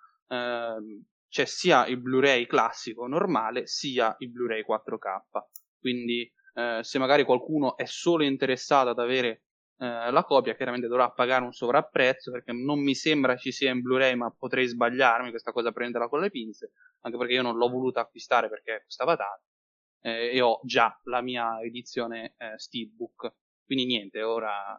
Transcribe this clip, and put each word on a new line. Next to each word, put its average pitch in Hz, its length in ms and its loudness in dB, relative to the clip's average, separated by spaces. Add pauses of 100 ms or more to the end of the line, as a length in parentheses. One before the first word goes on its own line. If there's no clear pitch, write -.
(280)
ehm, 117 800 -6 (220)
c'è 143 180 0
sia 151 400 4
il 127 140 -2
Blu-ray 127 460 4
classico 117 600 0
normale, 127 600 -2
sia 120 520 0
il 123 120 -12
Blu-ray 117 320 -4
quattro 107 360 -2
K. - 80 -12 (720)
Quindi, 120 520 -4 (240)
eh, 117 280 -2
se - 160 -4
magari 135 260 4
qualcuno 131 540 2
è 127 80 -4
solo 165 380 0
interessato 131 640 2
ad 117 80 -2
avere, 120 460 -2 (340)
eh, 120 320 -6
la 151 120 4
copia, 123 320 2
chiaramente 123 320 -4
dovrà 123 240 4
pagare 127 340 2
un 120 80 -8
sovrapprezzo, 127 800 2
perché 123 220 -10
non 143 300 -2
mi 139 120 2
sembra 135 420 2
ci 131 140 -6
sia 135 200 0
in 123 100 -2
Blu-ray, 127 360 2
ma 120 140 -4
potrei 127 360 -2
sbagliarmi, 120 640 2
questa 113 220 -8
cosa 117 200 -2
prendetela 120 360 -4
con 147 120 -2
le 202 80 0
pinze, 113 440 -10 (280)
anche 120 160 -8
perché 123 160 -2
io 127 100 4
non 120 140 -2
l'ho 123 140 2
voluta 127 300 -2
acquistare 113 500 0
perché 110 340 -8
costava 151 320 0
tanto, 101 300 -8 (560)
eh, 120 340 -4
e 127 60 4
ho 113 200 4
già 120 420 2
la 123 180 -2
mia 117 400 -4
edizione, 117 760 -8
eh, 110 220 -14
Steelbook. 113 760 -10 (300)
Quindi 131 220 -2
niente, 107 360 -4
ora 104 560 -6